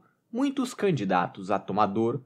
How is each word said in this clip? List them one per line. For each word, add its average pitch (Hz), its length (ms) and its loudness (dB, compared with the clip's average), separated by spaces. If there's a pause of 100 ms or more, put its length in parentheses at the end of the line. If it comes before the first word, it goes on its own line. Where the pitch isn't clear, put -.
(320)
muitos 269 440 -2
candidatos 95 760 0
a 101 80 2
tomador 104 680 0